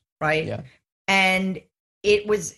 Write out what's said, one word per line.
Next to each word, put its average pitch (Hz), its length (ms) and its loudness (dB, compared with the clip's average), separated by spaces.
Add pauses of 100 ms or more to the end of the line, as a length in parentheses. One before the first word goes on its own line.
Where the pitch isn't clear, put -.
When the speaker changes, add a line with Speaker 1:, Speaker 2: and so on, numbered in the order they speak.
(220)
Speaker 1:
right? 156 240 0
Speaker 2:
Yeah. 110 160 -8 (460)
Speaker 1:
And 190 520 2 (440)
it 208 240 2
was, 208 300 -2